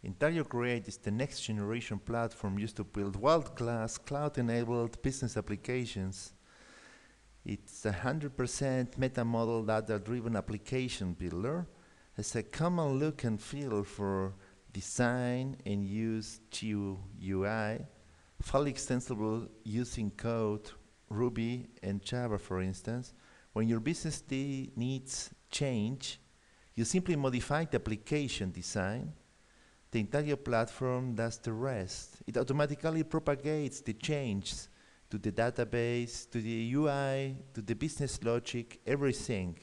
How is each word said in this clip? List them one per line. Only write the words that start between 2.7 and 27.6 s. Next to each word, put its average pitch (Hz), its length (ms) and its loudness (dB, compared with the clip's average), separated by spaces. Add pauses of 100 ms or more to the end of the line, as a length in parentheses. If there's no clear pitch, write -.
to 107 80 -2
build 101 320 -2
world-class 117 800 2
cloud-enabled 120 1040 0
business 131 340 -2
applications. 104 960 -2 (1120)
It's - 420 -6
a 107 60 2
hundred 131 460 -2
percent 127 600 2
meta 127 280 2
model 113 380 2
data-driven 110 760 0
application 110 760 -2
builder, 98 540 -2 (480)
has - 200 -4
a 220 80 0
common 160 560 2
look 147 260 0
and 110 140 2
feel 131 440 0
for 98 500 0 (380)
design 123 960 0
and 101 200 0
use 110 540 -2 (120)
G - 180 -4 (500)
U 95 260 2
I, 110 400 0 (560)
fully 143 300 2
extensible 113 760 0 (180)
using 113 460 -2
code, 110 600 -2 (380)
Ruby 117 580 0 (160)
and 98 180 0
Java, 120 380 0
for 92 220 -2
instance. 113 520 -4 (380)
When 110 160 4
your 113 140 4
business 160 400 -2
de-, 135 540 -2
needs 131 560 -4 (200)
change, 127 680 0 (560)
you 113 100 2
simply 180 320 2
modify 139 480 2